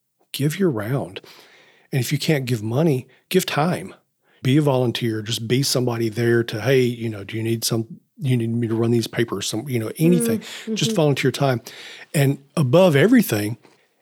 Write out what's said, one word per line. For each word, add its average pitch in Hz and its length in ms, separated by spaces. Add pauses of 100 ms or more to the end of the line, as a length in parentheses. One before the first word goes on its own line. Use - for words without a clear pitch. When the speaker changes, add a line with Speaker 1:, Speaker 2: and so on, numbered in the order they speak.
(320)
Speaker 1:
give 151 280
year 190 100
round. 107 520 (720)
And 135 100
if 120 100
you 147 60
can't 143 280
give 120 180
money, 127 440 (220)
give 180 160
time. 151 480 (500)
Be 131 140
a 156 40
volunteer. 123 600
Just 110 260
be 127 160
somebody 120 460
there 117 340
to, 113 180
"Hey, 131 220
you 117 260
know, 104 140
do 101 120
you 110 60
need 113 220
some, - 360 (180)
you 127 200
need 117 160
me 117 140
to 113 80
run 117 160
these 117 160
papers?" 104 400
Some, 117 200
you 123 120
know, 110 180
anything. 214 420
Speaker 2:
Mm, - 40
mm-hmm. - 320
Speaker 1:
Just 226 200
volunteer 143 360
time. 127 300 (520)
And 139 300 (120)
above 160 400
everything, 135 600 (440)